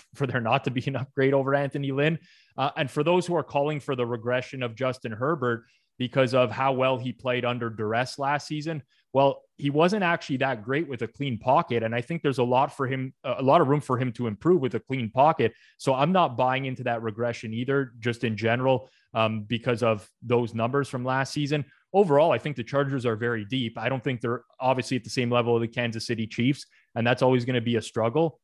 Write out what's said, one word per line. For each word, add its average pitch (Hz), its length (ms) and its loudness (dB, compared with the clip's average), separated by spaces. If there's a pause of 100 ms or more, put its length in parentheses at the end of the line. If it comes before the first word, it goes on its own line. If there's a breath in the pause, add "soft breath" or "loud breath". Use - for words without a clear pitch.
<laughs> - 60 -20
for 139 120 -4
there 120 160 -2
not 120 220 0
to 143 60 -4
be 123 160 -4
an 135 100 -4
upgrade 135 360 0
over 135 220 2
Anthony 139 360 -2
Lynn. 147 280 0 (400 soft breath)
Uh, 135 180 0
and 147 140 -2
for 151 120 -2
those 175 240 2
who 175 80 -2
are 156 80 0
calling 147 380 -2
for 139 160 -4
the 123 80 0
regression 123 580 -4
of 117 120 -6
Justin 123 380 -4
Herbert 123 520 -2 (340 soft breath)
because 127 340 0
of 127 200 4
how 135 200 0
well 131 240 2
he 123 160 -6
played 123 320 -4
under 120 240 -2
duress 113 520 -2
last 139 260 -2
season, 151 340 -6 (320)
well, 135 300 4 (140)
he 143 120 -4
wasn't 180 360 2
actually 170 320 -2
that 127 260 -2
great 139 260 -4
with 123 140 -8
a 110 60 -4
clean 135 300 -6
pocket. 127 440 2
And 113 100 -2
I 120 80 -2
think 165 220 -6
there's 131 160 0
a 123 60 4
lot 127 320 2
for 135 100 -2
him, 131 260 -6 (120)
a 127 180 -4
lot 143 180 8
of 147 60 4
room 143 140 4
for 127 180 0
him 127 140 0
to 120 160 -4
improve 120 320 2
with 120 160 -2
a 110 40 -4
clean 127 300 -6
pocket. 131 420 4 (240 soft breath)
So 135 180 0
I'm 147 180 2
not 160 240 2
buying 131 300 0
into 131 180 -6
that 120 180 -2
regression 113 500 -6
either, 127 460 0
just 117 240 -2
in 110 140 0
general, 127 520 2 (240 soft breath)
um, 110 300 0
because 113 400 -2
of 110 260 2 (140)
those 120 320 0
numbers 127 340 -2
from 123 160 -6
last 131 280 -2
season. 147 320 -2 (280 soft breath)
Overall, 165 380 6
I 120 80 2
think 147 160 -6
the 120 80 -6
Chargers 139 420 -2
are 113 120 0
very 117 280 -4
deep. 117 320 -4
I 113 120 -2
don't 131 160 -2
think 127 160 -4
they're 120 240 -4 (160)
obviously 131 380 0
at - 60 -12
the 113 60 -14
same 120 220 -2
level 120 240 4
of 117 60 0
the 117 60 -2
Kansas 117 380 -4
City 110 220 -4
Chiefs, 127 380 0 (280 soft breath)
and 117 100 -2
that's 127 180 2
always 127 220 4
gonna 127 160 -2
be 117 140 0
a 110 80 0
struggle. 127 600 -2